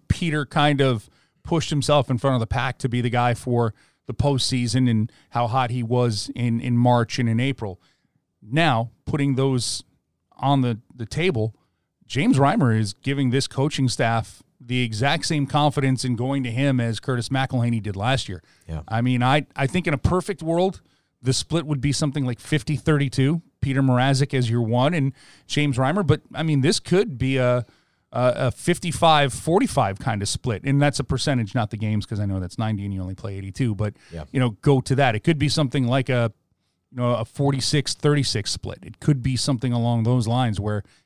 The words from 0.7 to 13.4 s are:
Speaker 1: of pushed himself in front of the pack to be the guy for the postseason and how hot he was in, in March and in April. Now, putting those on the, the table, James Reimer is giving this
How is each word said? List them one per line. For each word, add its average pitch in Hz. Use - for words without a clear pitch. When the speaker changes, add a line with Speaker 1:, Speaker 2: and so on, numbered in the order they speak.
Speaker 1:
of 127
pushed -
himself 147
in 123
front 135
of 123
the 113
pack 127
to 135
be 123
the 120
guy 120
for 120
the -
postseason 127
and 110
how 120
hot 123
he 123
was 117
in, 120
in 120
March 120
and 123
in 113
April. 117
Now, 120
putting 143
those 131
on 139
the, 120
the 120
table, 131
James 190
Reimer 143
is 101
giving 139
this 131